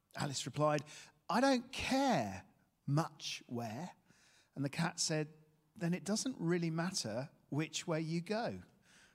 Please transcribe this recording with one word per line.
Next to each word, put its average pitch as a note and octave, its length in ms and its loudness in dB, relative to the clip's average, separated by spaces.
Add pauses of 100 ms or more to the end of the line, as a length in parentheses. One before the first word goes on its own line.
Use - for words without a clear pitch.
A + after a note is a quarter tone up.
(160)
Alice C#3+ 300 -4
replied, D3 360 4 (460)
"I G3+ 120 4
don't C4 300 4
care E3 720 2 (440)
much - 600 -2
where." A#2+ 440 -6 (680)
And C#3 80 -2
the C#3 60 -2
cat - 280 -2
said, D#3 300 0 (480)
"Then E3+ 160 0
it E3+ 100 -2
doesn't A3 360 -2
really E3+ 320 2
matter D#3+ 580 -2 (220)
which D3 360 -2
way E3 140 0
you E3 220 -2
go." G#3 320 -2 (600)